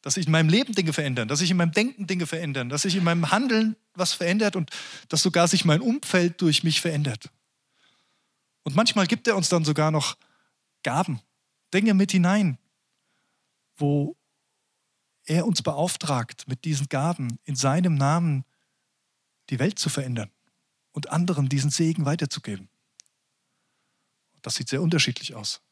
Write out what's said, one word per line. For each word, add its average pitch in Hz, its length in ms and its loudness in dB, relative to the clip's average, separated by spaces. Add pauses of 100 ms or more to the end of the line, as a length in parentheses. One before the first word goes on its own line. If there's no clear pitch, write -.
Dass - 140 -2
sich 185 100 -2
in 156 60 2
meinem 160 180 6
Leben 233 240 2
Dinge 170 180 0
verändern, 123 380 -2
dass 143 100 0
sich 175 120 2
in 185 60 2
meinem 170 140 2
Denken 208 360 -2
Dinge 180 200 -2
verändern, 139 400 -6
dass 143 140 -4
sich 185 140 0
in 190 80 2
meinem 170 280 2
Handeln 220 460 2 (160)
was 180 180 -2
verändert 196 440 0
und 165 160 -4 (360)
dass 156 140 0
sogar 170 260 4
sich 170 160 2
mein 160 160 6
Umfeld 202 640 0
durch 156 220 2
mich 165 180 0
verändert. 147 480 -4 (1300)
Und 139 120 -6
manchmal 202 320 2
gibt - 200 0
er 214 100 2
uns 175 100 0
dann 170 160 2
sogar 151 280 2
noch 151 260 -2 (680)
Gaben, 143 380 -2 (520)
Dinge 208 200 4
mit 190 180 4
hinein, 180 460 2 (1200)
wo 143 380 0 (1080)
er 165 200 0
uns 214 160 0
beauftragt, 147 840 -4
mit 131 180 -8
diesen 143 240 -2
Gaben 135 540 -2
in 139 120 -6
seinem 156 400 2
Namen 143 500 2 (1040)
die 123 100 -4
Welt 180 200 0
zu - 100 -2
verändern 123 420 -6 (600)
und - 180 -10
anderen 160 400 0
diesen 139 200 2
Segen 160 360 0
weiterzugeben. 135 640 -6 (1700)
Das - 140 -8
sieht - 140 -6
sehr 147 120 -2
unterschiedlich 160 540 -2
aus. - 260 -10 (100)